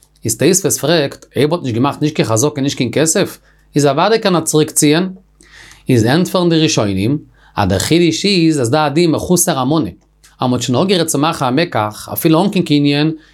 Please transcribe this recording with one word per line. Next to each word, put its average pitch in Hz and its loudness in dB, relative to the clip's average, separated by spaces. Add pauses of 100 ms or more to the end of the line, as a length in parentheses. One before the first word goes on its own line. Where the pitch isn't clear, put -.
(240)
איז 113 -4
תוספות 160 2
פרעגט, 143 -2
ער 131 2
האט 175 -4
נישט 127 -4
געמאכט, 131 -2
נישט 151 -2
קיין 147 0
חזקה, 131 0
נישט 139 -2
קיין 131 -2
כסף. 160 -2 (360)
איז 143 2
ער 139 2
ווארט 208 2
קען 185 0
צוריקציען. 156 0 (800)
איז 117 4
ענטפערן 175 2
די 165 2
ראשונים, 117 0 (400)
אה, 104 2
דער 95 0
חידוש 160 0
איז, 165 2
אז 113 0
דא 151 2
דין 160 2
מחוסר 165 0
עמונה. 131 -2 (480)
אבער 123 -2
מען 123 -2
שוין 120 -2
אויך 175 2
גערעט 175 0
צו 151 -4
מאכן, 156 -2
א 127 0
מקח, 123 -4
א - -8
פיל 160 2
אן 190 2
קיין 190 -2
קניין, 147 0 (200)